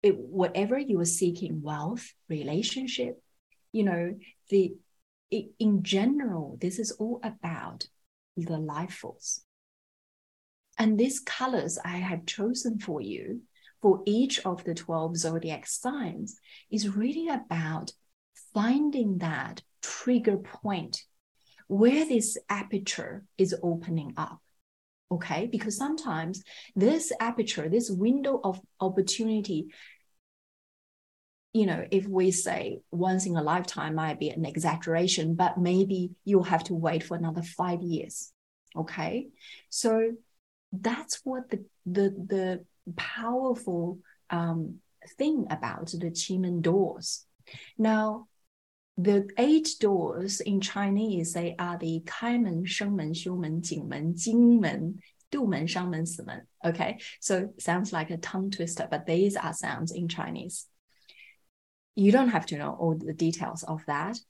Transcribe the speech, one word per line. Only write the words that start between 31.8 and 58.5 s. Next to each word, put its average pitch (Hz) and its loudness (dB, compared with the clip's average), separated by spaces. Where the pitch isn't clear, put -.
if 190 2
we 185 4
say - -4
once 185 2
in 175 0
a 160 2
lifetime 160 -2
might 156 -2
be 151 -2
an 165 -2
exaggeration, 165 0
but 175 2
maybe 180 2
you'll 196 6
have 170 0
to 180 -2
wait 165 0
for - -6
another 165 -2
five 175 -2
years. - -6
Okay, 170 -4
so 226 2
that's 233 -4
what 254 -6
the, 202 -4
the, 196 2
the 185 -2
powerful, 226 -2
um, 165 -2
thing 294 0
about - -6
the 165 -4
Qi 185 -4
Men 175 0
doors. 175 0
Now, 220 2
the 202 4
eight 311 6
doors 190 0
in 196 2
Chinese, 196 0
they 170 -2
are 175 -4
the 165 -2
开 240 -2
门、 185 2
生 202 -2
门、 165 0
修 180 -4
门、 165 -2
景 156 -6
门、 147 -2
经 233 8
门、 170 0
度 277 0
门、 160 0
商 180 -2
门、 160 -2
死 170 -8
门. - -12
Okay, 170 0
so 196 0
sounds 180 0
like 165 -2
a 170 -4
tongue 190 -4